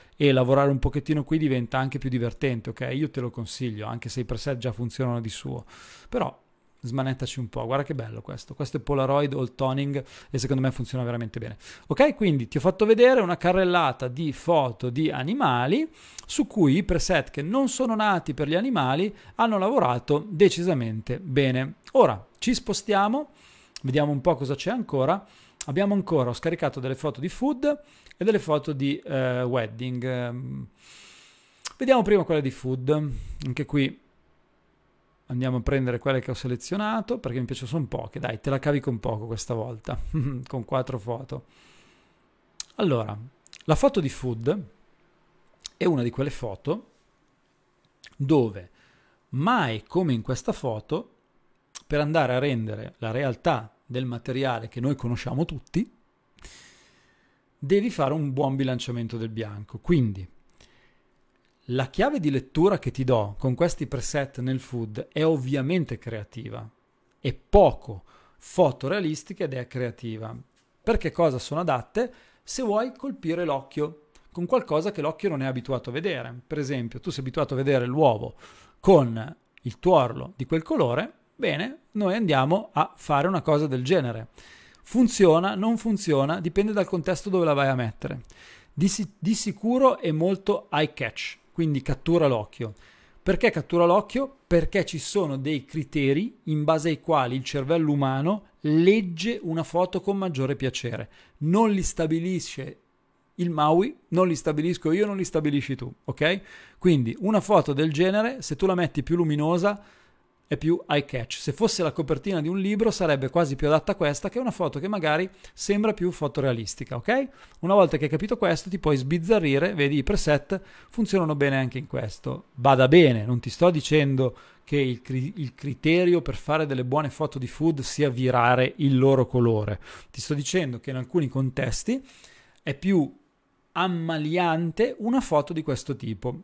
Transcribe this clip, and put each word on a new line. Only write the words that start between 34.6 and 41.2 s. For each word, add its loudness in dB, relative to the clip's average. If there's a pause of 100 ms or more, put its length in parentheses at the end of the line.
andiamo -2
a -2
prendere 0
quelle -2
che -8
ho -4
selezionato, -4
perché -6
mi -4
piacciono, -8
sono -2
poche, -8
dai, -6
te -6
la 0
cavi 0
con -4
poco -6
questa -6
volta, -6
<laughs> -4
con -6
quattro -4
foto. -8 (1300)